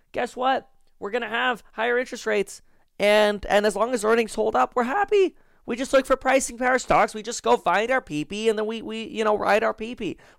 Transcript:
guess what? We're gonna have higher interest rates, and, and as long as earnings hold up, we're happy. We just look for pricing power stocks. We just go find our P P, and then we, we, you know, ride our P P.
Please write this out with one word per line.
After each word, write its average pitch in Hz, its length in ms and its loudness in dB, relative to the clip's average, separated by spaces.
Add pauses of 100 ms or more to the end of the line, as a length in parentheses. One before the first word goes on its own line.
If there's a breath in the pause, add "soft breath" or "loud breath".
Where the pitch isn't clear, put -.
(120)
guess 240 240 -6
what? 254 340 -2 (300)
We're 196 100 -8
gonna 233 180 -4
have 240 440 -4
higher 240 260 -2
interest 247 280 -6
rates, 208 360 -2 (360)
and, 208 480 4
and 208 200 4
as 214 80 0
long 220 180 0
as 214 120 -2
earnings 226 320 2
hold 220 180 -2
up, 254 220 0
we're 247 80 2
happy. 392 500 2 (320)
We - 80 -4
just 247 180 -6
look 262 140 4
for - 100 2
pricing 262 420 0
power 254 200 0
stocks. 190 340 2
We 214 120 -12
just 220 180 -10
go 233 140 4
find 208 340 0
our 262 100 2
P 151 240 -6
P, 208 240 -2
and 214 80 2
then 214 100 -4
we, 226 160 -8
we, 220 200 -10
you 220 220 -6
know, 214 120 2
ride 202 280 2
our 214 100 0
P 233 220 -10
P. 180 200 -8 (220 soft breath)